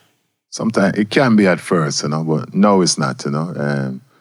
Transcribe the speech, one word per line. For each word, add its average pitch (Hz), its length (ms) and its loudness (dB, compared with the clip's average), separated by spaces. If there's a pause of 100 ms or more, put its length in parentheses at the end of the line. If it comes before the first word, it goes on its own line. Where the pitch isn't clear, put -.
(500)
Sometimes 98 480 0
it 104 120 0
can 131 260 2
be 104 100 6
at 87 140 2
first, 80 440 -2
you - 40 -4
know, 78 160 -2
but 78 320 -2
now 98 240 4
it's 85 180 0
not, 65 280 -4
you 69 60 -2
know. 80 260 -4
Um, 69 420 -4 (220)